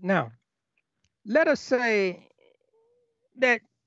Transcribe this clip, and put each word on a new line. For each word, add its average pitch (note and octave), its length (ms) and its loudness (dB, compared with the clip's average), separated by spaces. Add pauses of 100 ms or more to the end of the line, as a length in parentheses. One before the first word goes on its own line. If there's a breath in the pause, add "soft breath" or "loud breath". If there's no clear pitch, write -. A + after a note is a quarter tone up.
now, F3 300 -2 (960)
let D4+ 220 2
us C#4+ 140 0
say G#3+ 680 -2 (1120)
that B3 240 2 (260)